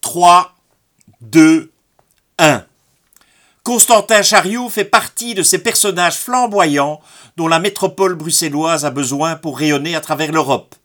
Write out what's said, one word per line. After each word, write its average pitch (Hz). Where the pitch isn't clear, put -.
Trois, 175
deux, 160
un. 143
Constantin 220
Chariot 214
fait 202
partie 233
de 190
ces 185
personnages 180
flamboyants 175
dont 165
la 165
métropole 190
bruxelloise 156
a 143
besoin 143
pour 147
rayonner 151
à 156
travers 151
l'Europe. 139